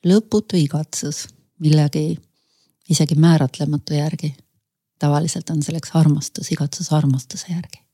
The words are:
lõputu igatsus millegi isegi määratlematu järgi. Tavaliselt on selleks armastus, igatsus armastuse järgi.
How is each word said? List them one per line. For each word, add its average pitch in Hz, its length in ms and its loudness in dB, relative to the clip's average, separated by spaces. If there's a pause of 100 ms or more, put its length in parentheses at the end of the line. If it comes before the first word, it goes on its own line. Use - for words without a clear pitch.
lõputu 208 520 2
igatsus 151 680 -4 (320)
millegi 151 560 2 (720)
isegi 156 260 2
määratlematu 151 760 2
järgi. 151 420 -4 (640)
Tavaliselt 147 500 -2
on 156 140 -2
selleks - 300 -8
armastus, 151 580 0
igatsus 156 420 -4
armastuse 147 560 -2
järgi. - 440 -10